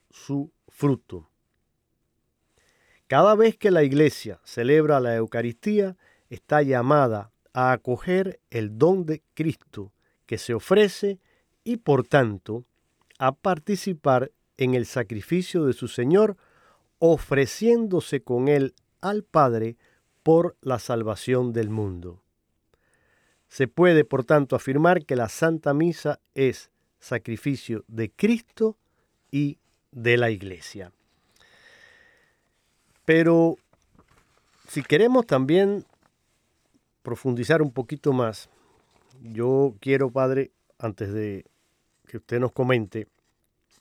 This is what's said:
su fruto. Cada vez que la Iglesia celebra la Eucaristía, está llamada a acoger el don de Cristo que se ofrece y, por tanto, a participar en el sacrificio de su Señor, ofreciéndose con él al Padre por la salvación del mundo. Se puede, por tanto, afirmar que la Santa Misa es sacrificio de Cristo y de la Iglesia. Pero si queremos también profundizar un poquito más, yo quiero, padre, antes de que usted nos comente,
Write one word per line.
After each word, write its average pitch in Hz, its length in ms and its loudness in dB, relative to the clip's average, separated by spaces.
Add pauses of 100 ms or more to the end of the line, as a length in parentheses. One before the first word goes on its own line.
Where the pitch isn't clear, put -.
su 139 420 -8 (160)
fruto. 120 600 -6 (1800)
Cada 180 300 4
vez 220 200 4
que - 140 0
la 170 140 4
Iglesia 135 600 0
celebra 147 560 2
la 120 160 -2
Eucaristía, 120 800 -2 (360)
está - 320 -2
llamada 127 680 0 (220)
a 127 180 0
acoger 180 680 -4 (100)
el 110 300 -8
don 180 260 2
de 156 160 -6 (140)
Cristo 139 560 -8 (340)
que 113 120 -8
se - 160 -6
ofrece 196 640 0 (440)
y, 240 140 -6
por 139 260 0
tanto, 117 600 -2 (520)
a 131 140 0
participar 160 1000 -2 (260)
en 127 180 0
el 120 100 -2
sacrificio 147 800 -4
de 127 80 0
su 120 140 -8
Señor, 185 500 0 (640)
ofreciéndose 165 1200 0
con 127 260 -2
él 143 280 2 (260)
al 208 220 -6
Padre 117 520 0 (460)
por 165 400 2
la 127 160 -4
salvación 120 720 -2
del 113 180 -4
mundo. 92 520 -8 (1300)
Se 131 200 -2
puede, 165 380 4
por 127 180 -4
tanto, 143 320 2
afirmar 156 500 0
que 139 100 -2
la 117 140 -2
Santa 160 440 -2
Misa 156 460 -2 (160)
es 131 340 -2 (300)
sacrificio 113 880 -8
de 110 240 -8
Cristo 220 680 -2 (540)
y 143 260 -4 (340)
de 120 260 0
la 120 120 0
Iglesia. 95 640 -12 (2250)
Pero 165 500 4 (1120)
si 143 160 -6
queremos 233 420 2
también 180 600 2 (1160)
profundizar 120 640 -2
un 143 80 -2
poquito 139 420 -4
más, 120 380 -4 (720)
yo 120 600 -2
quiero, 135 300 0
padre, 131 400 -2 (260)
antes 104 340 -8
de 104 340 -8 (640)
que 117 100 -16
usted 117 220 -6
nos 123 120 -2
comente, 120 560 -2 (720)